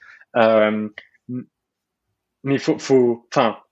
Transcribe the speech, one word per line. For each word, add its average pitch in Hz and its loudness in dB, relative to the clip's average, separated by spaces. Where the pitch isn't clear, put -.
Euh, 107 2
m-, 123 -12
mais 135 -2
faut, - -2
faut, 120 0
enfin, 117 0